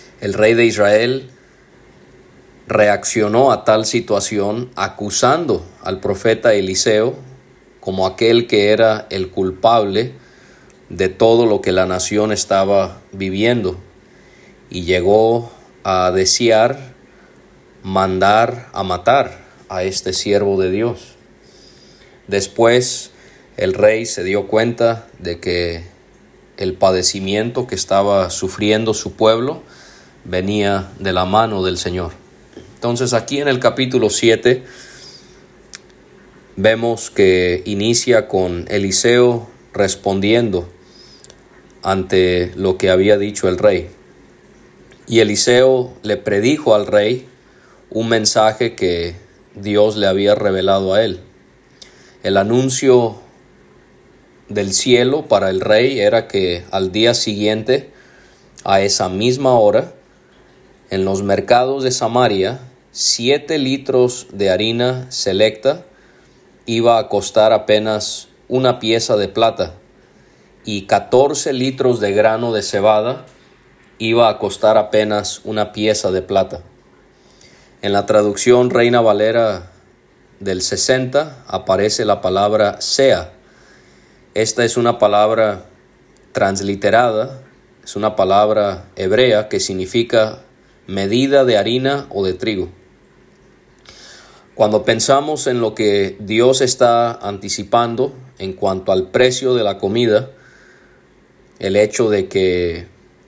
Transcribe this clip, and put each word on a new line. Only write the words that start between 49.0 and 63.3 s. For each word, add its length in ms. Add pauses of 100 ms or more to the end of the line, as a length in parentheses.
Dios 440
le 100
había 260
revelado 600
a 100
él. 160 (1040)
El 140
anuncio 800 (1300)
del 260
cielo 540
para 220
el 100
rey 400
era 300
que 420
al 220
día 200
siguiente, 760 (720)
a 160
esa 300
misma 460
hora, 380 (960)
en 140
los 200
mercados 600
de 80
Samaria, 720 (300)
siete 640